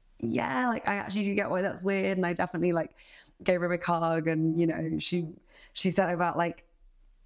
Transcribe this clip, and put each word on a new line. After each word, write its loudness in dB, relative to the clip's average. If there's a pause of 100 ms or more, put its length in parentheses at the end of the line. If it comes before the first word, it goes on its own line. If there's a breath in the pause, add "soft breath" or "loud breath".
(200)
"Yeah, 0
like, -2
I 0
actually -2
do 0
get 0
why 0
that's -4
weird." 0
And 0
I 0
definitely, 0
like, -2 (480 loud breath)
gave 4
her -2
a 2
big -2
hug 2
and, 2
you 4
know, -2
she, -2 (460 loud breath)
she 0
said 2
about, 0
like, -2 (640)